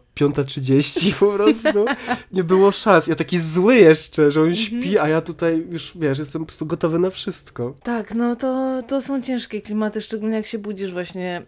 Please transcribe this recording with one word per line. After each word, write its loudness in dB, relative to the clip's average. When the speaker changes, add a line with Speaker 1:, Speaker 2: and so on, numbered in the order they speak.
Speaker 1:
piąta 0
trzydzieści 0
po 6
prostu. 2
Nie 0
było 6
szans. 4
Ja 0
taki -2
zły 4
jeszcze, 6
że 2
on 4
Speaker 2:
Mhm. 0
Speaker 1:
śpi, -2
a 0
ja 2
tutaj -4
już, -10
wiesz, -2
jestem -6
po -6
prostu -10
gotowy -2
na 0
wszystko. -10
Speaker 2:
Tak, -6
no 0
to, -4
to -4
są -6
ciężkie -8
klimaty, -4
szczególnie -6
jak -4
się -10
budzisz -8
właśnie -8